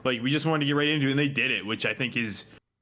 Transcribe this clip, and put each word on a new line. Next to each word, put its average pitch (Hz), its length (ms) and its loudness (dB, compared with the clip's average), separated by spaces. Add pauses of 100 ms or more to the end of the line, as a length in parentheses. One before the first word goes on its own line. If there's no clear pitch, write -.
Like, 127 180 0
we 123 80 0
just 147 160 0
wanted 160 160 2
to 143 40 0
get 143 100 0
right 147 140 2
into 151 180 2
it, 135 40 2
and 135 80 2
they 147 100 2
did 127 220 0
it, 98 140 -2
which 107 200 -4
I 107 80 0
think 120 240 -4
is 110 280 -4 (360)